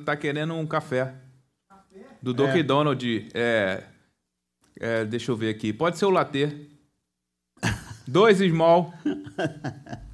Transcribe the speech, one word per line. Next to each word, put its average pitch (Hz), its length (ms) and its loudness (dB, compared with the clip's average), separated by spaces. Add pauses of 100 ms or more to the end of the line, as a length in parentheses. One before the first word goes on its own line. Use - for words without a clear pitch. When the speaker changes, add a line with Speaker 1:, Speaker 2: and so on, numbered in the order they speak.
Speaker 1:
tá 147 120 -2
querendo 151 380 -4
um 160 120 -4
café. 131 480 -2 (1080)
Do 123 100 -2
Doc 135 180 2
Speaker 2:
É. 160 120 4
Speaker 1:
Donald. 131 720 0
É, 104 500 0 (960)
é, 113 240 0
deixa 117 260 -4
eu 117 60 -2
ver 110 140 -2
aqui. 107 220 -2
Pode 160 260 -2
ser 202 80 0
o 196 40 4
latte. 147 580 0 (1400)
Dois 190 320 6
small. 165 540 4 (1200)